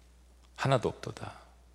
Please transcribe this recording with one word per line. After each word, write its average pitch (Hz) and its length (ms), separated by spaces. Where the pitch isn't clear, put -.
하나도 127 340
없도다. - 440